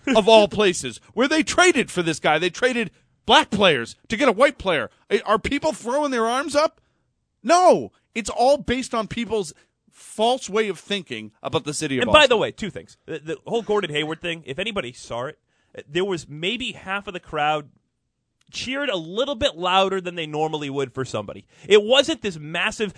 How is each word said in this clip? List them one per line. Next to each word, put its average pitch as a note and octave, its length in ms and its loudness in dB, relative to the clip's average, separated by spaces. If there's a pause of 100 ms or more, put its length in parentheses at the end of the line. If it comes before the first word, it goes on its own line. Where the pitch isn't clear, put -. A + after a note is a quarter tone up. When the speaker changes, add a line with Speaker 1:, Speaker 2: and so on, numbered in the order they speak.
(140)
Speaker 1:
of G#3+ 140 4
all A3 200 8
<laughs> F#3+ 120 -4
places, F3+ 400 -2 (140)
where B3 140 2
they D#4 140 2
traded D#4 480 2
for F3+ 120 -2
this E3 180 -2
guy, D#3 180 2
they F3 120 -2
traded A#3+ 400 -2 (360)
black C#4+ 240 4
players E3+ 460 2 (120)
to A3+ 80 -4
get C4+ 120 2
a A3+ 40 4
white G#3+ 260 2
player. D3+ 320 -2 (340)
Are G#3+ 140 2
people C#4+ 340 -4
throwing C4+ 380 -4
their A#3 160 0
arms C4 280 -2
up? D4+ 260 0 (600)
No. C#4+ 500 4 (220)
It's A3+ 160 -6
all B3+ 280 4
based B3 360 -4
on A3 140 -2
people's G#3 440 -4 (380)
false - 600 -2
way G#3+ 180 0
of F3 100 -6
thinking A#2 540 -8 (100)
about D3+ 220 -2
the D3 100 -6
city C#3 240 -2
of A#2 40 0
Speaker 2:
And A#2+ 100 0
by D4+ 80 8
Speaker 1:
Boston. D4 100 6
Speaker 2:
the A#3 60 2
way, C#3 160 -2
two G3 180 -8
things. - 260 -16 (100)
The, D#3 120 -8
the D#3 180 -10 (100)
whole A3 160 -4
Gordon G3+ 280 -2
Hayward D3+ 300 -4
thing, E3+ 260 -8
if C3+ 120 -10
anybody F#3+ 340 -6
saw A#2+ 340 -10
it, D3+ 120 -14 (500)
there F3 160 -2
was F3+ 240 -6
maybe G3 440 -8
half F#3+ 340 -10
of F#3+ 80 -12
the F3 60 -12
crowd D3+ 500 -4 (800)
cheered C4+ 380 -6
a G3+ 80 0
little G3+ 380 -4
bit A#3 220 -2
louder F#3 440 2
than F3 140 -8
they E3+ 120 -6
normally D3+ 440 -4
would C3+ 220 -4
for C3 120 -6
somebody. G2+ 420 -8 (200)
It G#3 160 6
wasn't C4 400 2
this F3+ 160 -6
massive F3+ 600 -4